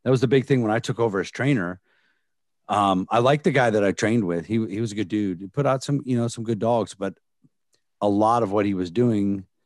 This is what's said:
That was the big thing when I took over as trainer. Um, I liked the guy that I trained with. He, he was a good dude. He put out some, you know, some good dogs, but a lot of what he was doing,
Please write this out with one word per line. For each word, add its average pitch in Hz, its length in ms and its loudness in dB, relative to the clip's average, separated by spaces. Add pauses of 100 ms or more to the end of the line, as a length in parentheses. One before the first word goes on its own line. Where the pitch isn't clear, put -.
That 120 60 0
was 127 100 4
the 127 80 0
big 127 160 4
thing 131 160 2
when 107 100 0
I 113 80 0
took 120 220 -4
over 101 200 0
as 90 100 -6
trainer. 101 500 -2 (880)
Um, 98 420 2
I 113 100 2
liked 139 240 2
the 175 60 2
guy 127 200 4
that 104 120 2
I 95 100 2
trained 110 320 0
with. 85 200 -4
He, 107 100 -6 (120)
he 98 160 -8
was 107 100 -6
a - 20 -10
good 101 140 -4
dude. 98 320 -4
He 95 60 -12
put 139 180 -4
out 135 180 0
some, 143 220 -2
you 123 140 -2
know, 117 100 -2
some 113 160 -10
good 113 140 -4
dogs, 113 340 0
but 98 220 -6 (880)
a 104 60 2
lot 110 340 2
of 98 100 -2
what 104 140 2
he 101 80 0
was 90 160 -4
doing, 101 560 0 (200)